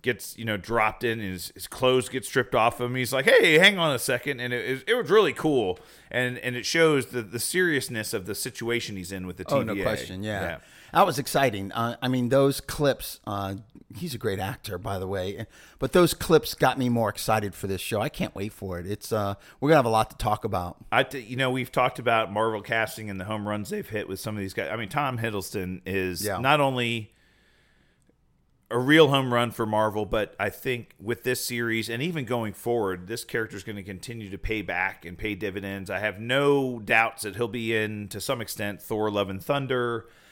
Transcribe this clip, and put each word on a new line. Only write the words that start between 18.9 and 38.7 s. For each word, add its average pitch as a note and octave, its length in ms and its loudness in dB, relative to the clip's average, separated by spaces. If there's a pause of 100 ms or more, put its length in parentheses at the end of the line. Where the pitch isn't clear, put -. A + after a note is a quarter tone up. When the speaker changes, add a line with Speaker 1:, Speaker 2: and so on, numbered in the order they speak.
Speaker 2:
uh, G2+ 240 0 (240)
we're C#3 80 0
gonna D#3+ 100 10
have B2+ 60 6
a A#2+ 40 2
lot A2 220 4
to - 60 -18
talk G#2+ 280 0
about. F2+ 340 -4 (120)
Speaker 1:
I B2+ 140 4
t-, C3+ 160 -8
you A#2 160 -10
know, C3 120 2
we've B2+ 220 -2
talked B2+ 300 0
about A2+ 320 2
Marvel A2 280 0
casting A2 480 -4
and F#2+ 120 -8
the F2+ 60 -8
home G#2+ 200 -6
runs G#2 240 -4
they've G#3 180 -8
hit G#2+ 200 -4
with F#2+ 100 -6
some G#2+ 160 -6
of G#2 60 -6
these F#2+ 120 -6
guys. F#2 200 -4
I - 20 -4
mean, A2 140 -6
Tom C#3 300 -2
Hiddleston G2+ 680 -4
is F#2 380 -2
Speaker 2:
Yeah. G2 140 -2
Speaker 1:
not C#3 220 4
only A#2+ 520 0 (1600)
a A#2 100 0
real C#3+ 320 8
home C3 220 2
run A#2+ 200 2
for A#2 140 -2
Marvel, G#2+ 400 2
but G#2+ 340 -2
I G2+ 100 0
think A#2+ 500 -6
with A2+ 220 -4
this B2+ 220 -2
series A2+ 440 -2
and A#2 140 -4
even D#3+ 220 -4
going A2 280 -4
forward, G2 540 -2
this A2 180 -8
character A2+ 320 -6
is F#2+ 60 -12
gonna G2+ 220 -12
continue G#2 460 -12
to F#2+ 80 -10
pay G#2+ 240 -4
back F#2 420 -4
and F2 120 -14
pay G#2+ 200 -4
dividends. G2 520 -6
I G2 120 -4
have G#2 180 -4
no C3 640 2
doubts A2+ 420 2
that G2+ 140 -8
he'll A#2 100 -2
be A2+ 300 -2
in, G#2+ 320 -4
to G2+ 120 -10
some B2+ 200 -4
extent, G#2 420 -8